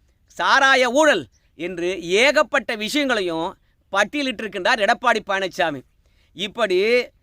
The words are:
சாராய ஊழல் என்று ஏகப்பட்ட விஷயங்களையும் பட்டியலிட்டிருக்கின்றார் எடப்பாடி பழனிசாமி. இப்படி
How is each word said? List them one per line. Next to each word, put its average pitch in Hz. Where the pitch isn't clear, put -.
சாராய 254
ஊழல் 277
என்று 175
ஏகப்பட்ட 269
விஷயங்களையும் 208
பட்டியலிட்டிருக்கின்றார் 214
எடப்பாடி 220
பழனிசாமி. 180
இப்படி 190